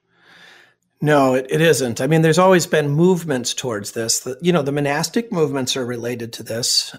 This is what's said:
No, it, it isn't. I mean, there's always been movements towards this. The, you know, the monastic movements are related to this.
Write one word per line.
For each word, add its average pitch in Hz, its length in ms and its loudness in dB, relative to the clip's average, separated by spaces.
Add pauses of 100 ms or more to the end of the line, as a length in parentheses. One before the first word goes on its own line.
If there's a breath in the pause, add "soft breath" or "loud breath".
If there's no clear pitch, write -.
(1000 soft breath)
No, 139 360 4
it, 135 160 -2
it 151 100 0
isn't. 131 400 2
I 135 60 0
mean, 160 160 4
there's 160 160 4
always 185 260 6
been 151 240 0
movements 160 640 0
towards 107 380 -8
this. 113 300 -4
The, 127 200 -10
you 175 100 2
know, 160 120 2
the 139 80 -2
monastic 147 600 -2
movements 139 460 -2
are 127 80 -4
related 117 480 -8
to - 100 -16
this. - 560 -4